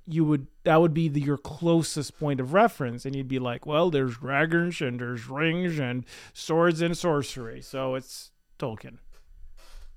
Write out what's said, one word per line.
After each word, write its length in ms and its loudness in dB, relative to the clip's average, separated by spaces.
you 200 2
would, 220 0
that 160 6
would 120 4
be 140 2
the, 140 0
your 160 0
closest 840 0
point 220 -2
of 100 -4
reference, 540 2
and 100 -6
you'd 140 -6
be 100 0
like, 260 -6
"Well, 240 2
there's 280 0
dragons 640 0
and 180 -2
there's 300 -8
rings 500 0
and 240 -2
swords 480 2
and 160 0
sorcery, 640 -4
so 340 -4
it's 360 -12
Tolkien." 380 -8